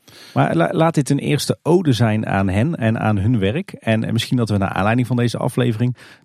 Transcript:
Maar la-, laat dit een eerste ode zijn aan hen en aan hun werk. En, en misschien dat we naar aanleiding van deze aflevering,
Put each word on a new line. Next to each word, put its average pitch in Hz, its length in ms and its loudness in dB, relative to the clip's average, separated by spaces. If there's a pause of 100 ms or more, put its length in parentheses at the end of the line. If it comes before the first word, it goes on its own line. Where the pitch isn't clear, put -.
(340)
Maar - 220 2
la-, 165 180 2
laat 160 200 2
dit 143 160 0
een 143 100 2
eerste 147 440 -2
ode 165 300 2
zijn 107 340 0
aan 98 200 0
hen 110 280 0
en 113 240 0
aan 110 180 0
hun 107 220 2
werk. 110 320 -2
En, 113 320 -2
en - 100 -4
misschien 117 240 0
dat 113 120 0
we 104 80 2
naar 95 120 0
aanleiding 110 380 0
van 123 80 -2
deze 120 220 0
aflevering, 123 580 -2 (300)